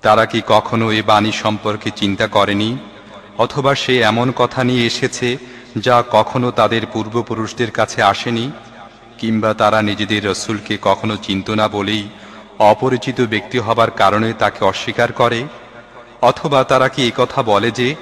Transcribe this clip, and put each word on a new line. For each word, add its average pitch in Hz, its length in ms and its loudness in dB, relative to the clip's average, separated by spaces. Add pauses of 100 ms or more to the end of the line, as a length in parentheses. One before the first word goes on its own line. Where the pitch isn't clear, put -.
তারা 110 240 4
কি 113 200 -4
কখনো 113 440 2
এ 107 120 0
বাণী 107 300 2
সম্পর্কে 107 580 -4
চিন্তা 101 360 -2
করেনি, 104 520 0 (600)
অথবা 135 360 0
সে 127 260 0
এমন 117 320 2
কথা 123 320 0
নিয়ে 123 220 2
এসেছে 123 500 -4 (400)
যা 120 340 2
কখনো 123 400 2
তাদের 110 320 2 (100)
পূর্বপুরুষদের 110 800 -4
কাছে - 320 -2
আসেনি, 113 480 0 (680)
কিংবা 110 360 0
তারা 107 280 4
নিজেদের 104 440 -2
রসুলকে 101 560 -4
কখনো 104 340 0
চিনত 98 340 -4
না 107 180 0
বলেই 104 400 -4 (500)
অপরিচিত 120 600 2
ব্যক্তি 113 380 -2
হবার 113 320 2
কারণে 107 420 2
তাকে 107 320 -2
অস্বীকার 120 480 0
করে? 117 320 0 (760)
অথবা 131 420 2
তারা 131 240 2
কি 131 200 0
এ 110 80 -2
কথা 123 260 0
বলে 107 280 2
যে 123 320 -2